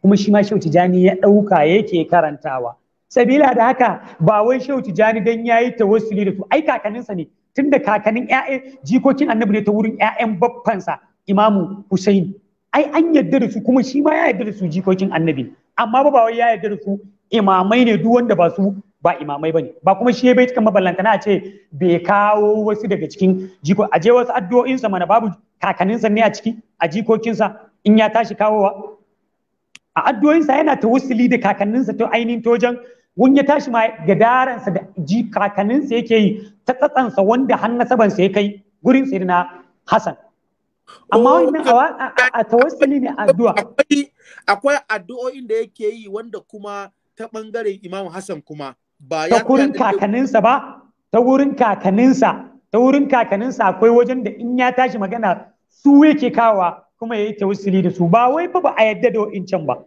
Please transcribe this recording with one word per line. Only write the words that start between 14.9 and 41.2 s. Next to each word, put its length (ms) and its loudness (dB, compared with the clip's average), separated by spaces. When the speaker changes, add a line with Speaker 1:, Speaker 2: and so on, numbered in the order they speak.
Speaker 1:
Annabi. 400 -2
Amma 260 0
ba, 80 4
ba 120 4
wai 140 -2
ya 180 2
yarda 140 -6
da 120 -6
su 180 -6
imamai 520 2
ne, 120 2
duk 160 0
wanda 220 2
ba 200 2
su 180 0
ba 180 0
imamai 320 -6
bane. 220 -4
Ba 120 4
kuma 180 0
shi 140 0
ya 60 6
bai 140 4
cikin 160 -2
maballantana 480 0
a 80 0
ce 540 -4
bai 260 0
kawo 640 0
wasu 240 -4
daga 240 -4
cikin 380 -2
jiko-, 260 0
a 80 2
je 120 0
wasu 200 2
addu'o'insa 580 -2
mana, 160 -2
babu 220 2
kakanninsa 480 -2
ne 120 2
a 100 4
ciki, 240 -6
a 80 -2
jikokinsa, 640 -2
in 140 4
ya 100 4
tashi 260 -2
kawowa. 640 -2
A 180 0
addu'o'insa 420 2
yana 240 0
tawassuli 500 0
da 80 2
kakanninsa 600 -2
ta 160 -2
ainihin, 300 -2
ta 80 -2
wajen, 260 0
wun 180 4
ya 80 4
tashi 280 0
ma 160 2
gadaransa 680 0
da 80 -4
ji-, 260 -2
kakanninsa 680 -2
yake 260 0
yi, 300 -2
ta 80 -2
tsatsansa 520 0
wanda 320 0
har 120 -4
nasabansa 540 0
ya 60 2
kai 340 -4
gurin 220 2
Sayyidina 420 -2
Hassan. 300 -2
Amma 180 4